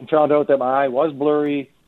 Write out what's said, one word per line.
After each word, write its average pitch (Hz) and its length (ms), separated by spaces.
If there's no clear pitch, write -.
and 131 80
found 151 240
out 147 160
that 139 100
my 131 260
eye 135 40
was 143 240
blurry 147 580